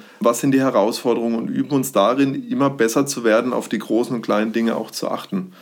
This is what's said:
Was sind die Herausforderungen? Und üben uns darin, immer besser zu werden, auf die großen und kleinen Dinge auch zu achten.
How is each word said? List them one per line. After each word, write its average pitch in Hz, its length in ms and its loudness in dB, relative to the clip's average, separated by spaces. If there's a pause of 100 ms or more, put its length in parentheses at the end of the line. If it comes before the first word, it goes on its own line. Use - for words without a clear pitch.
(200)
Was 120 220 2
sind 139 100 2
die 135 100 4
Herausforderungen? 117 720 0
Und 113 120 -4
üben 135 240 -4
uns 135 220 -2
darin, 135 540 2
immer 131 220 0
besser 139 380 2
zu 123 160 -6
werden, 117 300 2
auf 113 160 -4
die 110 100 -2
großen 120 360 -2
und 113 60 -6
kleinen 110 320 0
Dinge 113 220 0
auch - 160 -6
zu - 180 -6
achten. - 420 -6 (100)